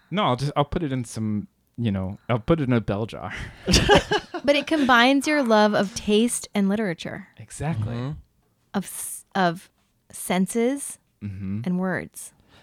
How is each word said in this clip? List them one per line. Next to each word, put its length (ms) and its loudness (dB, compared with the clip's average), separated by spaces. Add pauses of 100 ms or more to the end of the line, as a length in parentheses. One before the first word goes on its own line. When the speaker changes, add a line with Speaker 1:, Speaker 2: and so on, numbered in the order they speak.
(100)
Speaker 1:
No, 140 0
I'll 120 2
just, 200 -2
I'll 80 4
put 180 -4
it 100 -2
in 120 -2
some, 420 -4 (300)
you 160 0
know, 260 -4 (120)
I'll 100 2
put 200 2
it 40 -2
in 80 2
a 80 4
bell 240 -4
jar. 300 -10 (320)
<laughs> 80 2 (680)
Speaker 2:
But 100 6
it 140 0
combines 580 4
your 160 2
love 320 4
of 220 0
taste 580 0
and 140 2
literature. 580 -4 (120)
Speaker 1:
Exactly. 540 -6
Speaker 3:
Mm-hmm. 180 -6 (640)
Speaker 2:
Of 120 -2
s-, 400 -12 (100)
of 340 -2 (440)
senses 840 -2 (240)
Speaker 1:
Mm-hmm. 420 -6
Speaker 2:
and 160 -2
words. 520 -6 (300)